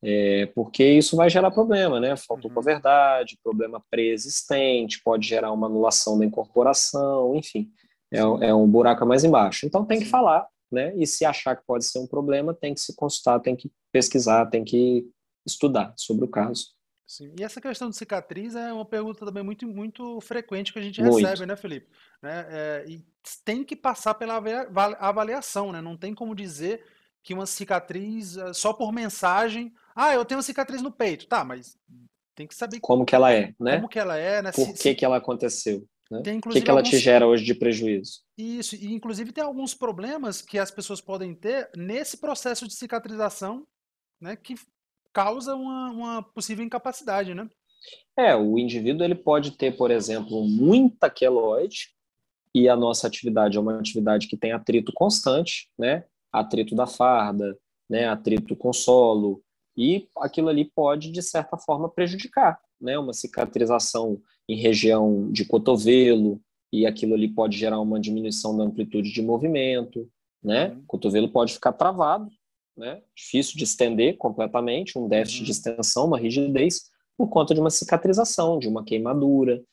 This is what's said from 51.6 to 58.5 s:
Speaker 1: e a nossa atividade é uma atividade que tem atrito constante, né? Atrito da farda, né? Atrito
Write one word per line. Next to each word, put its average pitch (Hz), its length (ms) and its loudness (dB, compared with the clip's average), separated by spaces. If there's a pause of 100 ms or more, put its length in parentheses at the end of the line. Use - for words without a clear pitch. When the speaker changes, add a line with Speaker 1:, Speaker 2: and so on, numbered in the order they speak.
Speaker 1:
e 123 140 8
a 123 80 8
nossa 117 300 0
atividade 107 500 2
é - 20 2
uma 110 180 -2
atividade 107 500 0
que 110 100 -8
tem 113 160 -2
atrito 113 400 0
constante, 170 840 0
né? 143 280 -2 (260)
Atrito 110 440 -2
da 123 100 2
farda, 104 720 0 (320)
né? 113 180 0
Atrito 107 480 -2